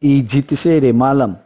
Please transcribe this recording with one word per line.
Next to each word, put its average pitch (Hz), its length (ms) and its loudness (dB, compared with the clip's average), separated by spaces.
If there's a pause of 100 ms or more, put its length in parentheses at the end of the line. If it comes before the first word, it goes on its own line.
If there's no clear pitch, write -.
ઈ 139 180 2
જીતશે 139 580 -2
રે 131 120 2
માલમ. 123 440 0 (100)